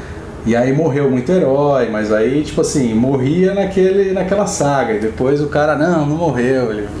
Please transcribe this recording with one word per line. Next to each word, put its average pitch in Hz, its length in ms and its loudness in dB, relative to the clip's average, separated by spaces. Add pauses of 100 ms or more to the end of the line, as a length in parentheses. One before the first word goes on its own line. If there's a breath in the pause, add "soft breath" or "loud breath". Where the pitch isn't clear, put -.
(460 loud breath)
E 113 100 2
aí 123 180 2
morreu 143 380 0
muito 127 200 -2
herói, 143 580 2
mas 107 220 -2
aí, 123 320 2
tipo - 180 -2
assim, 127 320 0
morria 135 600 2
naquele, 190 600 2
naquela 190 340 0
saga. 139 460 0
E 101 60 -2
depois 131 420 0
o 147 60 -2
cara, 147 280 0
não, 156 300 0
não 147 100 0
morreu, 127 560 0
ele 104 160 -6 (120)